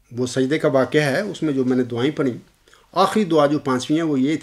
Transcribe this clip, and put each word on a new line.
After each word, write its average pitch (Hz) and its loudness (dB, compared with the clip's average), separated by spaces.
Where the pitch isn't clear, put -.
وہ 123 -4
سجدے 131 0
کا 160 0
واقعہ 135 2
ہے، 143 0
اس 190 -6
میں 151 0
جو 131 0
میں 127 2
نے 127 2
دعائیں 120 -2
پڑھیں، 139 -2
آخری 196 2
دعا 160 4
جو 147 0
پانچویں 131 -2
ہے 170 0
وہ 147 0
یہ 143 0